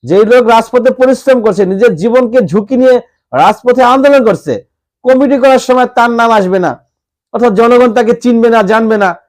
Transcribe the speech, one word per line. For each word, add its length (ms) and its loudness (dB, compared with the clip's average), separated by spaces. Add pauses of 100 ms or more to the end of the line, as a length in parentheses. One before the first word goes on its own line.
যেই 200 2
লোক 220 2
রাজপথে 440 0
পরিশ্রম 520 0
করছে, 240 -2
নিজের 300 0
জীবনকে 500 0
ঝুঁকি 300 -4
নিয়ে 180 2 (380)
রাজপথে 500 0
আন্দোলন 420 2
করছে, 300 -4 (500)
কমিটি 340 0
করার 280 2
সময় 300 0
তার 140 0
নাম 200 -2
আসবে 280 0
না, 140 -2 (600)
অর্থাৎ 180 0
জনগণ 420 2
তাকে 200 0
চিনবে 360 0
না, 120 2
জানবে 340 -2
না। 140 -2 (180)